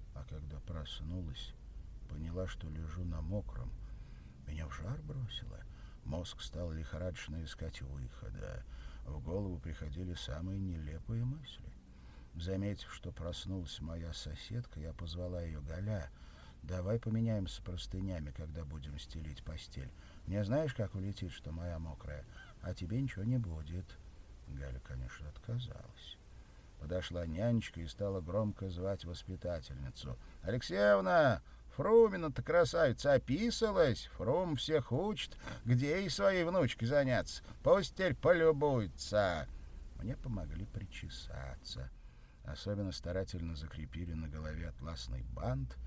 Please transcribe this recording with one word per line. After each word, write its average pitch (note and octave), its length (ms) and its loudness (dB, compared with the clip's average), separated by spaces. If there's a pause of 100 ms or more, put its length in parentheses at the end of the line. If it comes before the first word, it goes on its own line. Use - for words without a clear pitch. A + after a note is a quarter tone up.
(140)
А D#2 120 -8
когда D2 360 -6
проснулась, D#2+ 920 -4 (560)
поняла, E2 380 -2
что - 220 -6
лежу D#2+ 340 -4
на E2 180 -2
мокром. F#2+ 500 -2 (760)
Меня D2+ 220 -4
в C2+ 60 -6
жар B2+ 280 -4
бросило. C#3+ 580 -6 (460)
Мозг F2 360 -4
стал E2+ 300 -2
лихорадочно D#2+ 720 -4
искать - 380 -6
выхода. B1 840 -6 (420)
В D2 140 -4
голову F#2 400 0
приходили E2 540 -4
самые F2+ 460 -2
нелепые F2+ 640 -2
мысли. C3+ 480 -6 (600)
Заметив, F#2+ 580 -2
что - 180 -8
проснулась F2 720 -4
моя E2 320 -4
соседка, - 680 -6
я D#2 140 -6
позвала F2 480 -4
её: D#2+ 200 -4
"Галя, E2+ 480 -2 (520)
давай F2+ 380 0
поменяемся A2 640 2
простынями, F2+ 680 -4
когда D#2+ 320 -6
будем C#2+ 360 -6
стелить D2+ 440 -8
постель. - 480 -8 (360)
Мне G2+ 160 4
знаешь, C3 300 4
как G2+ 200 -2
улетит, F#2+ 380 -2
что - 200 -10
моя E2+ 280 -4
мокрая, D2 440 -6 (380)
а F2+ 120 -4
тебе G2 280 0
ничего B2 220 -2
не B2 140 2
будет?" E2+ 600 -4 (520)
Галя, C2+ 320 -6
конечно, B1+ 480 -8
отказалась. - 880 -8 (640)
Подошла F2 460 -2
нянечка G2+ 560 2
и E2 60 -4
стала G2 340 -2
громко G2 480 0
звать F#2 340 -2
воспитательницу. C#2 1120 -6 (280)
"Алексеевна, F#3 1000 6 (340)
Фрумина-то F#3+ 680 8
красавица D3 720 6
описалась, F3+ 920 6 (120)
Фрум D#3 400 4
всех D3+ 340 4
учит, F#3 460 2 (280)
где C#3+ 400 4
и F3+ 40 0
своей F#3+ 340 6
внучке E3 420 4
заняться, B2+ 580 4 (200)
пусть F#3+ 320 8
теперь F3+ 180 4
полюбуется". B2+ 1300 6 (480)
Мне G#2+ 200 -2
помогли F2+ 500 -4
причесаться. - 1200 -6 (540)
Особенно G2 500 -2
старательно E2+ 640 -2
закрепили D#2+ 580 -6
на D#2+ 160 -2
голове D#2 400 -4
атласный E2 540 -4 (100)
бант B2+ 540 -2